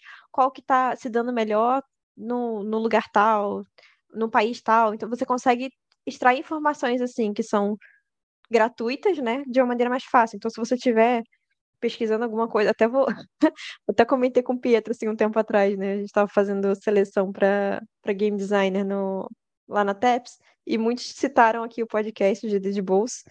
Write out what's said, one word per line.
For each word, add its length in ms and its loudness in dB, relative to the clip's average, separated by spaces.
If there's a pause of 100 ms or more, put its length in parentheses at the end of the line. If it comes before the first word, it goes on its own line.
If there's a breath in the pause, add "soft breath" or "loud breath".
(300 loud breath)
qual 200 2
que 120 -14
tá 340 2
se 120 -10
dando 240 -2
melhor 500 0 (340)
no, 460 -6
no 160 -4
lugar 340 0
tal, 500 2 (500 soft breath)
no 180 -4
país 320 0
tal. 320 2
Então, 140 -8
você 160 -6
consegue 460 -2 (360)
extrair 320 0
informações, 600 -2
assim, 320 -2
que 100 -2
são 340 -2 (760 soft breath)
gratuitas, 680 0
né, 280 -4
de 140 0
uma 80 2
maneira 220 -2
mais 140 -4
fácil. 320 2
Então, 140 -8
se 100 -10
você 160 -2
tiver 460 2 (580)
pesquisando 440 -2
alguma 240 -2
coisa, 220 2
até 160 2
vou, 200 2
<laughs> 480 -2 (340 loud breath)
até 160 4
comentei 380 2
com 120 -2
o 60 -6
Pietro, 320 2
assim, 160 -6
um 80 -4
tempo 220 0
atrás, 380 2
né, 180 -4
a 40 -4
gente 140 -8
tava 160 2
fazendo 480 0
seleção 560 0
pra, 500 0 (200)
pra 100 -2
game 240 0
designer 480 0
no, 440 -4 (400)
lá 160 0
na 100 -2
teps, 440 -2 (280 soft breath)
e 120 -2
muitos 320 -2
citaram 520 2
aqui 200 -8
o 40 -6
podcast, 600 -2
o 20 -4
G 100 0
D 140 -4
de 80 -4
Bolsa. 500 0